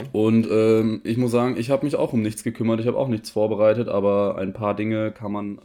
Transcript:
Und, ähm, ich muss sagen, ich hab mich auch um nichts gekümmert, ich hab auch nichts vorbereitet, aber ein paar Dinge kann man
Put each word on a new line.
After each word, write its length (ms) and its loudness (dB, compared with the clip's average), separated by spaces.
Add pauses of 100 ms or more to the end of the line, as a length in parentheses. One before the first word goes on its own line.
(140)
Und, 360 4
ähm, 540 2
ich 140 -2
muss 140 0
sagen, 260 0
ich 120 -4
hab 140 0
mich 120 -2
auch 180 -2
um 80 0
nichts 220 -4
gekümmert, 360 -2
ich 80 -4
hab 80 0
auch 140 0
nichts 200 -4
vorbereitet, 600 2
aber 480 2
ein 160 -4
paar 220 -2
Dinge 360 -2
kann 200 -10
man 340 -8